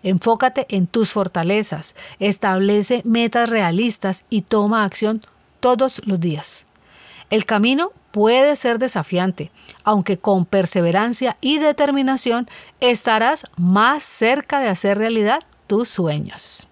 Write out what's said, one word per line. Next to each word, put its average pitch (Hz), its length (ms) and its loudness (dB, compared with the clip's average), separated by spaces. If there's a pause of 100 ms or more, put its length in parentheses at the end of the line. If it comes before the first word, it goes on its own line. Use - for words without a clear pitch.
Enfócate 226 680 0
en 190 180 0
tus - 260 -2
fortalezas, 185 800 -2 (240)
establece 202 880 0
metas 233 440 0
realistas 202 800 -2
y 214 120 0
toma 214 420 0
acción 214 380 -2 (400)
todos 254 440 0
los 190 140 0
días. 160 460 -4 (640)
El 214 160 0
camino 262 460 0 (200)
puede 247 440 4
ser 233 220 0
desafiante, 180 720 -2 (340)
aunque 196 360 0
con 190 260 2
perseverancia 196 960 0
y 302 160 0
determinación 269 920 0 (320)
estarás 240 680 0 (100)
más 208 480 2
cerca 277 560 0
de 247 100 0
hacer 196 300 0
realidad 226 400 0 (260)
tus 220 240 0
sueños. - 840 -4